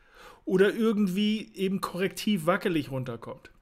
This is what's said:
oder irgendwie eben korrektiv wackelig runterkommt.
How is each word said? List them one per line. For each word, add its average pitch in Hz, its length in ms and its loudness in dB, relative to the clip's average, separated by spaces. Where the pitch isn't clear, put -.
oder 196 300 4
irgendwie 208 800 0
eben 190 260 -2
korrektiv 185 640 -2
wackelig 175 440 0
runterkommt. 127 600 -10